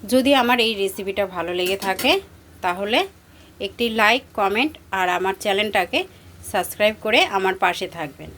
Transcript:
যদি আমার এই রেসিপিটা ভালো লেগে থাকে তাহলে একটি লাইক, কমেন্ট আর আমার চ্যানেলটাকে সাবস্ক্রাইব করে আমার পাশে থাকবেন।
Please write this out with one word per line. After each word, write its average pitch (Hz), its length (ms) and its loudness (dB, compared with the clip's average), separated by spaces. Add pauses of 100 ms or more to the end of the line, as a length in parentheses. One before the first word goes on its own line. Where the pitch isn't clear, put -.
(120)
যদি 254 180 4 (120)
আমার 240 240 4
এই 226 60 0 (100)
রেসিপিটা 196 420 -2 (120)
ভালো 170 240 -4
লেগে 185 260 0
থাকে 190 260 2 (520)
তাহলে 196 340 -2 (680)
একটি 233 180 -4 (160)
লাইক, 226 220 4 (160)
কমেন্ট 247 340 0 (260)
আর 185 80 2 (120)
আমার 190 160 0 (100)
চ্যানেলটাকে 208 560 0 (500)
সাবস্ক্রাইব 208 440 0 (100)
করে 220 160 2 (160)
আমার 190 180 0 (100)
পাশে 180 220 0 (120)
থাকবেন। 151 400 -10